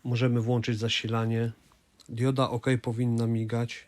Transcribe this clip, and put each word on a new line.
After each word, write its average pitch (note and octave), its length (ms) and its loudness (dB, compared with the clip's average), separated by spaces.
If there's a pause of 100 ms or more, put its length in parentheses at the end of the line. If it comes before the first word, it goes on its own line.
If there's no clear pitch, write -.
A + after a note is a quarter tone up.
możemy A#2+ 380 2
włączyć A#2 380 0
zasilanie. A2+ 720 0 (580)
Dioda B2+ 400 0
OK A#2+ 160 -4 (160)
powinna A#2 460 0
migać A#2 600 -2